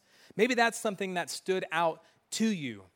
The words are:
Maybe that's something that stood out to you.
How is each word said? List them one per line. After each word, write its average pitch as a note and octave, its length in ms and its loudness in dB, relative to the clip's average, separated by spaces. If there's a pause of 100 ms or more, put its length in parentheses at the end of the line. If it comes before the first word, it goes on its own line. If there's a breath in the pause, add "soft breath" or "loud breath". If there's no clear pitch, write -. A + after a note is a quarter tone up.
(360 loud breath)
Maybe A#3+ 200 4
that's A3+ 240 2
something G3 340 -4
that E3+ 160 -4
stood - 420 -2
out D#3+ 300 0 (300 soft breath)
to A3 160 0
you. C3+ 360 -4 (120)